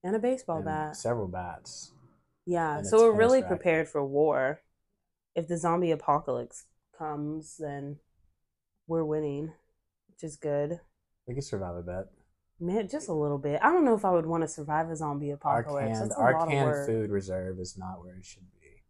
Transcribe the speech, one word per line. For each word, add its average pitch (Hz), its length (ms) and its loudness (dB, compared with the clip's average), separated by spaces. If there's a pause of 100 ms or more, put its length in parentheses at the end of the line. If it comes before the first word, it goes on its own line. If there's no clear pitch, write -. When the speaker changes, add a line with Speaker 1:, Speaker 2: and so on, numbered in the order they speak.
Speaker 1:
And 185 100 -2
a 220 60 0
baseball 240 380 -2
Speaker 2:
And 156 80 -6
Speaker 1:
bat. 156 300 -4
Speaker 2:
several 113 320 -2
bats. - 640 -12 (560)
Speaker 1:
Yeah, 175 300 0
Speaker 2:
And 202 80 -6
a - 20 -4
Speaker 1:
so 220 100 6
we're 226 120 10
Speaker 2:
tennis 208 80 4
Speaker 1:
really 247 240 8
Speaker 2:
racket. 185 60 -6 (100)
Speaker 1:
prepared 160 300 2
for 143 180 -2
war. 143 560 2 (720)
If 165 140 -2
the 170 100 -2
zombie 170 320 2
apocalypse 143 760 -2 (300)
comes, 151 640 -8
then 143 400 -8 (880)
we're 165 180 0
winning, 151 480 -4 (560)
which - 140 -20
is 156 140 -12
good. 147 440 -2 (460)
Speaker 2:
We 123 80 -8
can 139 80 -4
survive 95 340 -6
a 85 60 -8
bit. 90 260 -8 (520)
Speaker 1:
Man, 185 280 -2
just 302 200 -6
a 185 40 -4
little 147 260 0
bit. 143 240 -2
I 269 100 6
don't 349 120 4
know 240 100 6
if 208 100 -2
I 190 80 4
would 165 140 4
wanna 165 220 0
survive 156 420 -2
a 160 60 -4
zombie 147 340 -4
Speaker 2:
Our 143 60 -4
Speaker 1:
apocalypse. 120 600 0
Speaker 2:
canned, 107 120 -2
Speaker 1:
That's - 80 -4
a - 40 2
Speaker 2:
our 120 120 6
Speaker 1:
lot 160 100 2
of 165 60 -2
Speaker 2:
canned 147 200 4
Speaker 1:
work. 143 160 -2
Speaker 2:
food 110 240 0
reserve 92 480 -4
is 90 180 -10
not 92 240 -10
where 90 140 -18
it - 100 -18
should - 280 -20
be. - 380 -20